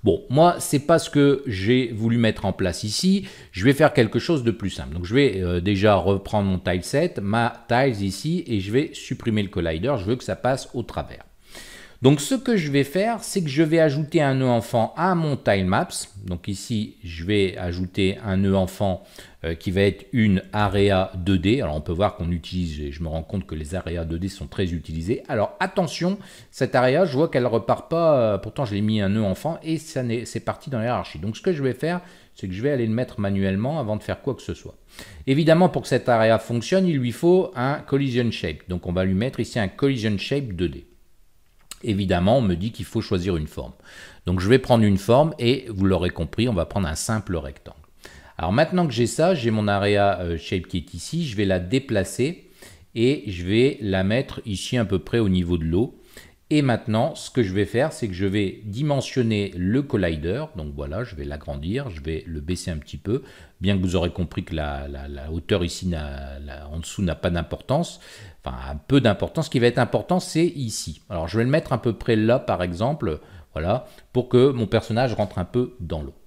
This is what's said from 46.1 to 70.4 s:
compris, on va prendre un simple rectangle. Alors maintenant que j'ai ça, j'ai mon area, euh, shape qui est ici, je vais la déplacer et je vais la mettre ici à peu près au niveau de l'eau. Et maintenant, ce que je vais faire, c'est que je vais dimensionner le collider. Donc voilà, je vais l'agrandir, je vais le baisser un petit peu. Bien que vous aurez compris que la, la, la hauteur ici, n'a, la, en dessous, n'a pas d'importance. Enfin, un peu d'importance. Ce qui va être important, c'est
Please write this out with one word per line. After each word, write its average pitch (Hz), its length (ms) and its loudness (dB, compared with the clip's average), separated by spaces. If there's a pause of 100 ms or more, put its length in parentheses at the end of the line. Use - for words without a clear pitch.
compris, 110 380 -2
on 120 40 0
va 85 120 0
prendre 95 240 -2
un 76 80 -4
simple 107 400 -4
rectangle. 69 420 -12 (580)
Alors 82 140 -2
maintenant 165 340 2
que 139 80 -2
j'ai 117 140 2
ça, 170 300 2
j'ai 117 160 0
mon 107 160 0
area, 101 500 4
euh, 85 180 -4
shape 85 300 -4
qui 92 120 -4
est - 140 -8
ici, 160 320 -6
je 113 120 -6
vais 104 80 0
la 95 160 2
déplacer 110 880 -2 (460)
et 127 320 2
je 87 180 -8
vais 123 340 2
la 95 220 0
mettre 113 420 -2
ici 104 320 -4
à 117 80 2
peu 95 140 0
près 120 220 0
au 107 80 2
niveau 90 280 2
de 80 100 -2
l'eau. 90 280 0 (560)
Et 151 120 4
maintenant, 120 520 0
ce - 160 -12
que 131 120 2
je 95 100 0
vais 98 140 2
faire, 143 260 0
c'est 113 160 -6
que 90 60 -6
je 92 100 -2
vais 98 400 0
dimensionner 113 880 0
le 95 280 0
collider. 95 640 -2 (100)
Donc 76 180 -8
voilà, 76 300 -6
je 90 100 -14
vais 71 120 -10
l'agrandir, 76 640 -6
je 78 100 -12
vais 80 260 -6
le 82 140 -8
baisser 87 300 -6
un 78 80 -4
petit - 180 -14
peu. 117 260 -2 (380)
Bien 98 160 2
que 92 60 2
vous 90 140 0
aurez 87 140 2
compris - 340 -4
que - 100 -8
la, 71 340 -6
la, 69 200 -12
la 71 220 -12
hauteur 87 320 -2
ici, 87 240 -4
n'a, 69 520 -6
la, 71 320 -14
en 80 80 -8
dessous, - 240 -6
n'a 82 120 0
pas 90 140 -4
d'importance. 90 720 -4 (420)
Enfin, 64 140 -10 (140)
un 73 60 -8
peu 131 260 2
d'importance. 107 420 0
Ce - 60 -8
qui 139 80 0
va 120 80 4
être 120 120 4
important, 127 420 0
c'est 165 260 0